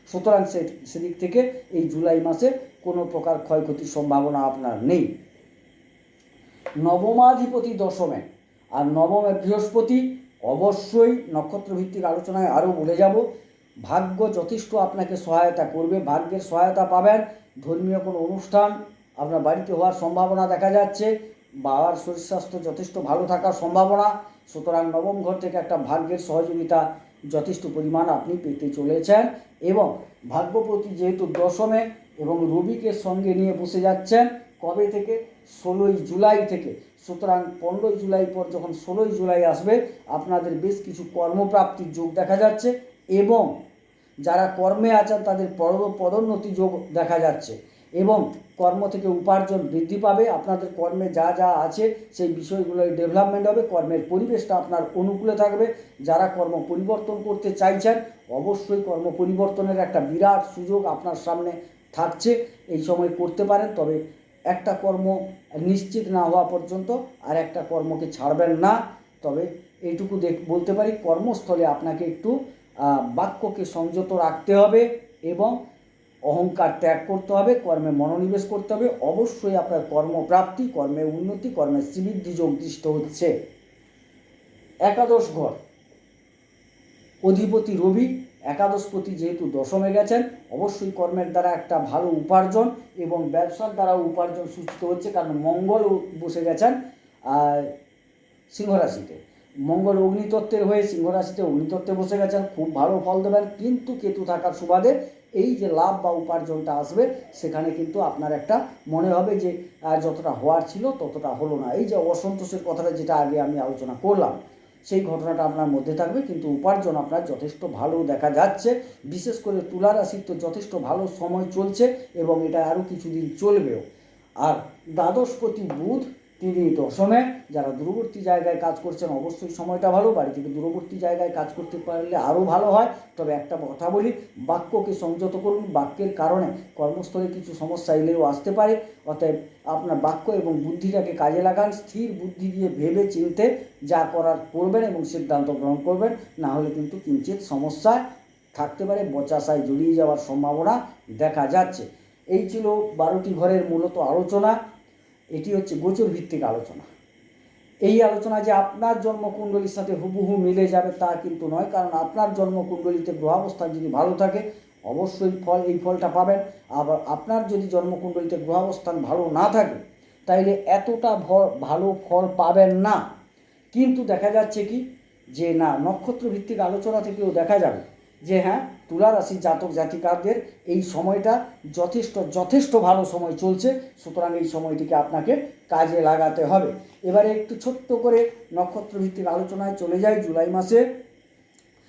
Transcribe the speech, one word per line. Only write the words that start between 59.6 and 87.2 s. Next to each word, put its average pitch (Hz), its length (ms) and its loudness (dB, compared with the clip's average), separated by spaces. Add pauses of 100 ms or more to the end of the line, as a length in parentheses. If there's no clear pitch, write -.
একটা - 200 0
বিরাট 196 420 4 (140)
সুযোগ 190 300 -2
আপনার 160 300 -4
সামনে 175 360 -4 (400)
থাকছে। 180 400 0 (360)
এই 160 160 -4
সময় 175 260 0
করতে 175 340 -2
পারেন, 202 320 2
তবে 156 200 0 (480)
একটা 180 300 -2
কর্ম 190 340 0 (520)
নিশ্চিত 196 480 -2
না 180 160 2
হওয়া 170 200 4
পর্যন্ত 180 460 -4 (320)
আর 151 160 -4
একটা 165 240 -4
কর্মকে 160 500 -4
ছাড়বেন 156 420 2 (120)
না। 214 80 6 (480)
তবে 151 220 -2 (380)
এইটুকু 185 380 -6
দেখ-, 165 280 -2
বলতে 175 260 0
পারি, 214 180 2 (120)
কর্মস্থলে 175 600 0
আপনাকে 165 400 -2
একটু, 160 260 -4 (460)
আহ, 139 240 2 (140)
বাক্যকে 190 500 -2
সংযত 170 480 -4
রাখতে 170 420 2
হবে 208 260 8 (400)
এবং 175 300 0 (680)
অহংকার 170 580 0
ত্যাগ 160 280 2
করতে 190 260 -4
হবে, 202 220 4
কর্মে 160 360 0
মনোনিবেশ 180 540 0
করতে 202 280 -6
হবে। 226 140 0 (140)
অবশ্যই 208 540 0
আপনার 165 340 0
কর্মপ্রাপ্তি, 170 800 2
কর্মে 151 360 -2
উন্নতি, 190 460 -4
কর্মে 143 320 0
শ্রীবৃদ্ধি 185 520 -6
যোগ 160 260 0
দৃষ্ট 160 280 -8
হচ্ছে। 151 400 -2 (1500)
একাদশ 226 460 4 (100)
ঘর 156 160 -2 (1700)